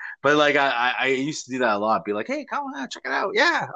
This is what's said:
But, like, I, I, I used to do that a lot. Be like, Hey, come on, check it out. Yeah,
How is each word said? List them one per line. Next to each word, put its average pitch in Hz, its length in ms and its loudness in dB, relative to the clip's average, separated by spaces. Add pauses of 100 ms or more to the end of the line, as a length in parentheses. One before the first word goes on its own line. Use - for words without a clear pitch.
(220)
But, 143 140 4
like, 147 200 4
I, 143 140 4
I, 123 280 0
I 123 100 0
used 135 380 -2
to 123 60 -10
do 131 80 -4
that 120 140 4
a 101 40 0
lot. 104 260 0
Be 104 80 -2
like, 104 140 -2
Hey, 285 180 -6
come 277 200 -6 (100)
on, 269 140 -8
check - 160 -14
it - 80 -4
out. - 220 -2
Yeah, 277 420 2